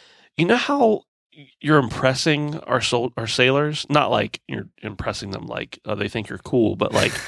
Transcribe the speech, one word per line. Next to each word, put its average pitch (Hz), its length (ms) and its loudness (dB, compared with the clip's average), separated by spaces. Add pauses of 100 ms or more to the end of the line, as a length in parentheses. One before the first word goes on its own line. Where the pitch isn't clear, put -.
(380)
you 160 80 2
know 208 100 4
how 247 480 0 (560)
you're 151 200 4
impressing 147 800 0
our 127 200 -2
sol-, 120 380 0
our 113 100 -6
sailors? 139 640 2
Not 139 220 2
like 107 360 -2
you're 104 220 -8 (120)
impressing 104 500 -8
them 113 160 -10
like, - 360 -10
"Oh, 107 120 -4
they 104 120 -2
think 104 220 -6
you're - 80 -10
cool," 107 400 2
but - 160 0
like, 107 180 2 (160)